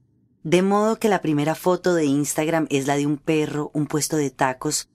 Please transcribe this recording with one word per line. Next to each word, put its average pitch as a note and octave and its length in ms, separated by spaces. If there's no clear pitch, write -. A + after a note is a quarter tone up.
De F3 180
modo G#3 380
que A3 100
la F#3 140
primera D3+ 320
foto F3+ 400
de D#3 100
Instagram D3+ 640
es C#3 160
la C#3+ 120
de C#3+ 100
un D3 100
perro, D3 560
un D3 140
puesto D3+ 280
de D3 140
tacos C#3 640